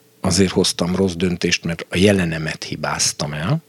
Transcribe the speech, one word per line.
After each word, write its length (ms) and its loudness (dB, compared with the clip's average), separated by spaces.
Azért 300 4
hoztam 460 0
rossz 180 2
döntést, 500 -2
mert 240 -4
a 80 -6
jelenemet 680 2
hibáztam 680 -4
el. 360 -2